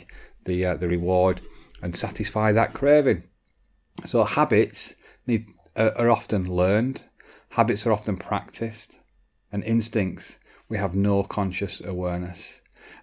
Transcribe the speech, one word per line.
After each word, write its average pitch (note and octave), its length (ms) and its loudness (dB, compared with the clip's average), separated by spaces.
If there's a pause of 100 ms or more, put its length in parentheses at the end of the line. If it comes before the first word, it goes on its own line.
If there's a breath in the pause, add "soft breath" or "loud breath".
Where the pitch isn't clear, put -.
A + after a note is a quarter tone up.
(440 soft breath)
the, F#2 220 0
uh, F2+ 80 0
the F2 140 -2
reward F2+ 520 2 (400 soft breath)
and F2 140 -6
satisfy G#2+ 560 0
that G#2+ 240 2
craving. C#3 480 4 (840)
So A#2 200 2
habits - 680 0 (320 soft breath)
need, A2 200 0 (300)
uh, A2+ 180 2
are A#2 160 2
often F#2+ 420 0
learned, G#2 520 2 (460 soft breath)
habits A2+ 360 0
are A2+ 60 4
often G#2 240 -2
practiced, - 840 -8 (540)
and G2+ 100 -2
instincts, G#2+ 800 -2 (280 soft breath)
we G#2+ 100 -4
have F#2+ 180 -2
no G2 260 2
conscious F#2+ 580 -4
awareness. F2+ 800 -6 (420 soft breath)